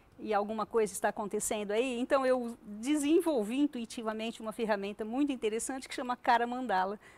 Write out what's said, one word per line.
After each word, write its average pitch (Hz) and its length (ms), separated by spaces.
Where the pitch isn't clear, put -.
e 214 140
alguma 208 320
coisa 214 260
está - 160
acontecendo 208 640
aí? 240 260
Então, 262 280
eu 247 360
desenvolvi 277 960
intuitivamente 233 840
uma 220 100
ferramenta 208 540
muito 269 260
interessante 233 560
que - 80
chama 247 220
Cara 240 280
Mandala. 208 540